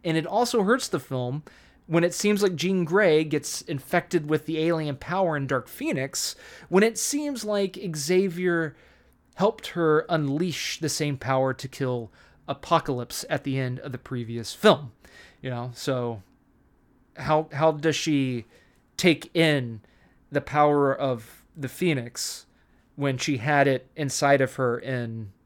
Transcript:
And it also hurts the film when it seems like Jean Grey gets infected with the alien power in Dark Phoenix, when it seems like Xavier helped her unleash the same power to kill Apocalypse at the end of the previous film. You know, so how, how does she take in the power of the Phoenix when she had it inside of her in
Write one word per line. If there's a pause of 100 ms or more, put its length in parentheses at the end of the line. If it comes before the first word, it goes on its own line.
And
it
also
hurts
the
film (460)
when
it
seems
like
Jean
Grey
gets
infected
with
the
alien
power
in
Dark
Phoenix, (320)
when
it
seems
like (160)
Xavier (600)
helped
her
unleash
the
same
power
to
kill (340)
Apocalypse
at
the
end
of
the
previous
film. (500)
You
know,
so (920)
how,
how
does
she (520)
take
in (500)
the
power
of (100)
the
Phoenix (500)
when
she
had
it
inside
of
her
in (140)